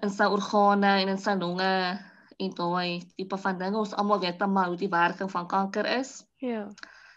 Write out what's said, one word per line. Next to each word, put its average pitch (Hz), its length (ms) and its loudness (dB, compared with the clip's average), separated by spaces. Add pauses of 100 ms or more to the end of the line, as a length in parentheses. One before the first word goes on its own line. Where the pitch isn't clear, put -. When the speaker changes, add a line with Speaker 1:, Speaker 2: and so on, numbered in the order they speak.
Speaker 1:
in 202 80 -2
sy 208 160 0
organe 202 760 4
en 190 80 0
in 190 80 -2
sy 202 160 -2
longe 185 400 0 (680)
en 190 140 -4
daai 175 480 -2 (160)
tipe 190 200 -6
van 190 200 -4
dinge. 190 200 -4
Ons 208 160 -2
almal 208 260 4
weet 175 200 -2
dan 196 140 2
maar 190 140 4
hoe 175 100 -4
die 185 120 -2
werking 175 420 2
van 175 160 -4
kanker 196 380 0
is. 240 380 -4 (140)
Speaker 2:
Ja. 226 300 -6 (500)